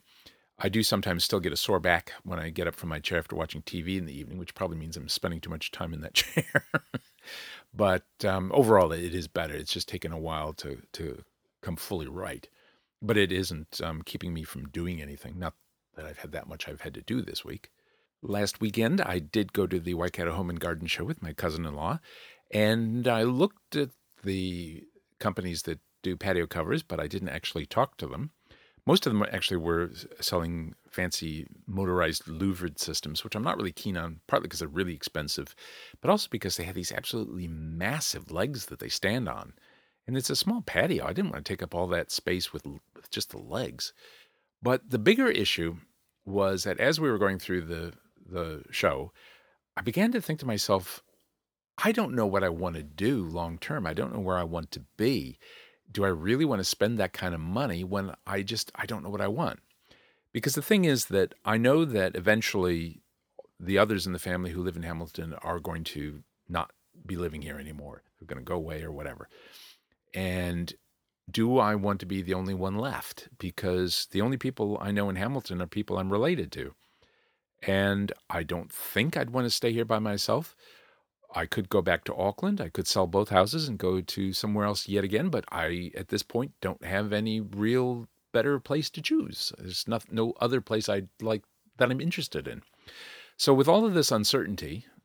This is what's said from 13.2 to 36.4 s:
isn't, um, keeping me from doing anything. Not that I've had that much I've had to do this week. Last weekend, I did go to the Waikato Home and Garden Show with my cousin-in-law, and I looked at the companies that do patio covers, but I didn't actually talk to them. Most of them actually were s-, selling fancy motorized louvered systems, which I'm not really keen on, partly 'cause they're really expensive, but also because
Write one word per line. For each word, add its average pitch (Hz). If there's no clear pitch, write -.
isn't, 90
um, 82
keeping -
me 80
from 71
doing 85
anything. 71
Not 85
that 78
I've 76
had 76
that -
much 80
I've 71
had 73
to -
do 120
this -
week. -
Last 101
weekend, 113
I 90
did 95
go 98
to 90
the 87
Waikato 85
Home 90
and 85
Garden 85
Show -
with -
my 80
cousin-in-law, 82
and 113
I 117
looked 127
at 143
the 90
companies 92
that 82
do 90
patio 90
covers, 92
but 82
I 76
didn't 90
actually 76
talk -
to 147
them. 85
Most -
of -
them 104
actually 92
were 85
s-, -
selling 85
fancy 82
motorized 90
louvered 90
systems, -
which -
I'm 107
not 156
really 92
keen 95
on, 82
partly -
'cause 78
they're 82
really 87
expensive, 73
but 139
also 208
because 101